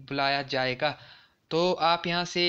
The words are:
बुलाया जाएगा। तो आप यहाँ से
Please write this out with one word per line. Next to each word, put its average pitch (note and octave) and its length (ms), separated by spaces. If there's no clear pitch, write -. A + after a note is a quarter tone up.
बुलाया C#3 360
जाएगा। C3 460
तो D#3+ 100
आप E3+ 340
यहाँ F3 180
से F3 240